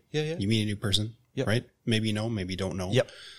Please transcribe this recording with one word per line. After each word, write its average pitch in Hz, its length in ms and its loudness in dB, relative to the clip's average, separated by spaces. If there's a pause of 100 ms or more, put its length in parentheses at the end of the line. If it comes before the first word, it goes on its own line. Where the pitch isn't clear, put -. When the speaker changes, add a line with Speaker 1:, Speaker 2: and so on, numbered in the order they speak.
(120)
Speaker 1:
Yeah, 151 120 -2
yeah. 156 160 -6
Speaker 2:
You 98 80 0
meet 110 160 4
a - 20 -2
new 104 120 -2
person, 104 380 0 (200)
Speaker 1:
Yep. 131 120 -2
Speaker 2:
right? 120 180 2 (200)
Maybe 110 220 2
you 107 60 0
know, 107 160 -2
maybe 95 240 -2
you 92 40 -4
don't 92 200 -2
know. 92 140 -4
Speaker 1:
Yep. 120 200 2 (280)